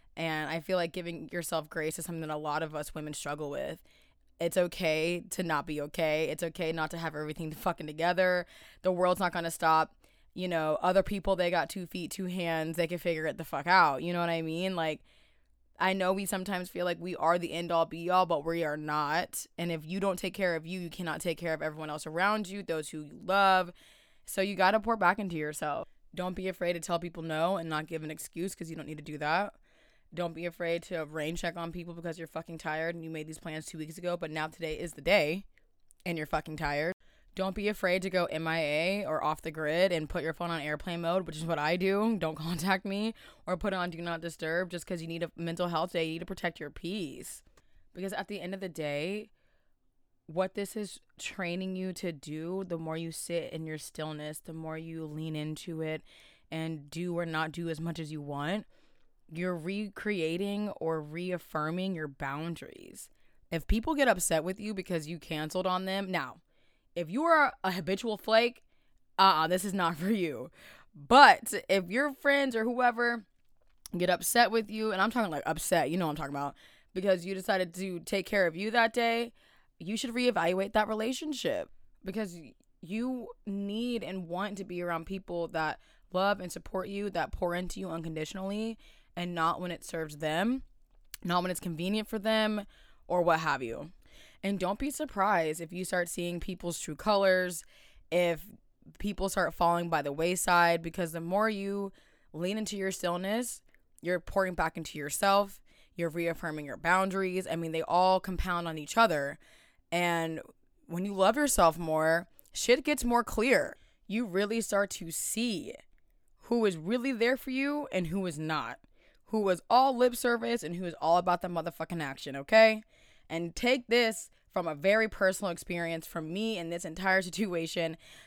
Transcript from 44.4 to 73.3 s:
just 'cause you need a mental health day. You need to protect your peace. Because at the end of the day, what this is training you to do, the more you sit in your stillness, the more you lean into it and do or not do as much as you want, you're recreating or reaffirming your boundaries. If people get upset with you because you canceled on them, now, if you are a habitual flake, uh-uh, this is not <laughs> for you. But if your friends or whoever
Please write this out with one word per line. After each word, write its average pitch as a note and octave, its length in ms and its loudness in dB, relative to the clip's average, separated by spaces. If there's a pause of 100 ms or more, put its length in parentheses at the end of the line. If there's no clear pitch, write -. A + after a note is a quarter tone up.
just F3 140 -8
'cause F3 160 -6
you E3 60 -8
need E3 160 -4
a D#3+ 120 -6
mental E3+ 320 -2
health E3+ 260 0
day. E3 120 0
You D#3+ 80 -4
need E3 60 -6
to F3 60 -8
protect F3+ 340 -6
your D3 120 -8
peace. E3+ 720 -8 (500)
Because F#3+ 200 -6
at G3 140 -6
the G3+ 140 -8
end F3+ 120 -8
of F#3+ 60 -8
the F#3 100 -8
day, D#3+ 600 -4 (960)
what F#3 280 -2
this G3+ 220 -6
is G#3 240 -8 (180)
training F#3 580 -6
you F#3 180 -4
to F3 180 -6
do, D#3+ 560 -6
the F3 100 -4
more D#3+ 200 -6
you E3 140 -6
sit E3 420 -6
in D#3+ 120 -6
your D#3 120 -6
stillness, D3+ 600 -8
the - 140 -14
more D#3+ 240 -8
you E3 280 -10
lean D#3 300 -6
into D#3 460 -6
it D#3 220 -4 (480)
and D#3+ 380 -6
do E3+ 280 -4
or F3 80 -2
not D#3+ 260 -2
do E3 180 -6
as D#3 100 -4
much E3 200 -4
as D3+ 120 -8
you D3+ 100 -8
want, C#3+ 440 -4 (640)
you're F3 240 -2
recreating G3 1160 -2
or D#3+ 300 -2
reaffirming E3+ 920 -4
your D#3 120 -4
boundaries. C#3+ 1000 -8 (420)
If E3 160 -2
people A3+ 280 4
get C#4 120 6
upset F3+ 360 4
with F#3 160 -4
you G#3+ 140 -6
because F3 340 -4
you E3 120 -8
canceled D#3 460 -4
on F#3 200 0
them, F#3+ 260 -2
now, C#3 260 -2 (580)
if E3+ 140 -4
you A#3+ 140 0
are D#4+ 300 6 (100)
a F#3 80 0
habitual F#3+ 460 -2
flake, A#3 460 4 (540)
uh-uh, E3 300 8
this F#3 180 2
is F#3 80 -4
not F3 240 2
<laughs> - 0 -
for F#3 140 0
you. D#3 400 -2 (440)
But A3+ 580 10 (160)
if F#3+ 200 4
your C4+ 240 2
friends C#4 420 2
or A3+ 80 2
whoever A#3+ 600 2 (720)